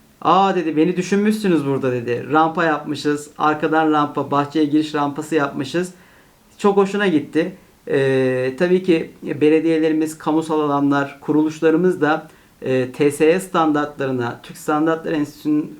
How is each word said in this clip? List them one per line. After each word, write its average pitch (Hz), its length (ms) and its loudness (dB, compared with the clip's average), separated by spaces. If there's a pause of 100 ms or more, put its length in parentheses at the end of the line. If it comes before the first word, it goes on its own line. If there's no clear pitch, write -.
(220)
"Aa," 185 340 4
dedi, 160 220 -2
"beni 175 200 2
düşünmüşsünüz 202 680 2
burada." 131 260 0
dedi. 120 400 -2
"Rampa 165 320 2
yapmışız, 147 720 -2
arkadan 156 540 0
rampa, 147 400 -2
bahçeye 143 340 0
giriş 151 300 0
rampası 147 400 -4
yapmışız." 147 580 -2 (640)
Çok 196 200 2
hoşuna 196 300 2
gitti. 160 440 0 (360)
Ee, 131 720 0
tabii 185 240 2
ki 165 260 0 (140)
belediyelerimiz, 156 960 2
kamusal 156 420 -2
alanlar, 143 640 0
kuruluşlarımız 160 800 0
da, 156 260 0 (340)
e, 127 300 -2
T 143 200 0
S 151 140 0
E 170 140 4
standartlarına, 147 1040 -2
Türk - 140 -18
Standartlar 160 540 -2
Enstitüsü'nün 151 680 -4